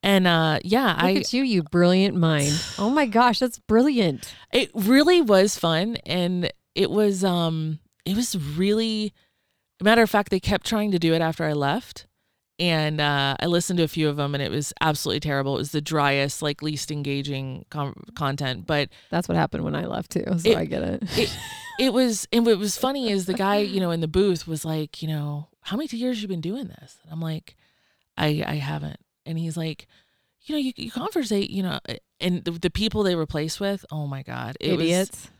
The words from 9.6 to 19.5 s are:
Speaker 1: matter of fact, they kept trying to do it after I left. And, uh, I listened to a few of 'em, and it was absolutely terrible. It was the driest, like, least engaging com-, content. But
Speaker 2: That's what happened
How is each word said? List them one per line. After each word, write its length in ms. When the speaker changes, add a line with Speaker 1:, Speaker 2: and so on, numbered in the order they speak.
Speaker 1:
matter 220
of 80
fact, 200
they 100
kept 260
trying 260
to 60
do 160
it 80
after 220
I 100
left. 520
And, 440
uh, 380
I 60
listened 320
to 40
a 60
few 200
of 100
'em, 160
and 80
it 80
was 300
absolutely 400
terrible. 360
It 20
was 140
the 100
driest, 580
like, 220
least 280
engaging 800
com-, 240
content. 520
But 220
Speaker 2:
That's 180
what 80
happened 280